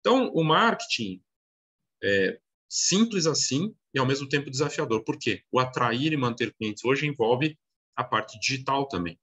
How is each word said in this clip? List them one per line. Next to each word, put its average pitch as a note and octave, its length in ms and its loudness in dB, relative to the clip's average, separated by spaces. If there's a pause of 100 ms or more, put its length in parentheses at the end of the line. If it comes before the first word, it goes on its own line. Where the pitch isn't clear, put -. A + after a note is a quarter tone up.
Então, B3 320 4
o E3 100 2
marketing D#3 800 2 (800)
é G2 380 2 (280)
simples G3+ 580 2
assim D#3 480 -2 (200)
e, C#3 40 -2
ao B2+ 80 2
mesmo C3+ 220 -2
tempo, C#3+ 220 -2
desafiador. C3 540 -2
Por - 140 -4
quê? G2+ 320 -4
O A#2 80 2
atrair B2+ 540 0
e D3+ 40 -2
manter A#2+ 380 -2
clientes G#2+ 300 -8
hoje C#3 220 0
envolve C3 520 0 (380)
a C3 80 -2
parte - 340 -4
digital C3+ 480 -2
também F2 360 -6